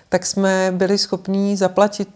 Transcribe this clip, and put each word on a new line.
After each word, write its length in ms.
tak 180
jsme 500
byli 220
schopní 580
zaplatit 600